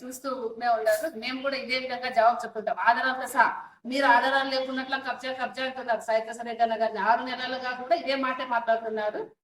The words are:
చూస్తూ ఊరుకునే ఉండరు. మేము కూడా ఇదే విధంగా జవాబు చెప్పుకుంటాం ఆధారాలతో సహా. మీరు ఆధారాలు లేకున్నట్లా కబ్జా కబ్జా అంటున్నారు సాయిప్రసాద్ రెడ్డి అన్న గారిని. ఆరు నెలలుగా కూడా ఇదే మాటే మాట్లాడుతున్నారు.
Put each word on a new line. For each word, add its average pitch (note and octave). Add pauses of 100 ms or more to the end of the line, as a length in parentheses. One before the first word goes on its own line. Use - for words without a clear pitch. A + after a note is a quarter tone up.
చూస్తూ C4
ఊరుకునే A#3+
ఉండరు. A3
మేము C4
కూడా C4+
ఇదే B3+
విధంగా B3+
జవాబు A3+
చెప్పుకుంటాం G#3+
ఆధారాలతో B3+
సహా. A#3+ (240)
మీరు C4+
ఆధారాలు C4+
లేకున్నట్లా C4
కబ్జా C4
కబ్జా B3+
అంటున్నారు B3+
సాయిప్రసాద్ A3+
రెడ్డి A#3
అన్న A3
గారిని. G#3+
ఆరు A#3
నెలలుగా B3+ (120)
కూడా D4
ఇదే C4
మాటే C4
మాట్లాడుతున్నారు. A3+ (140)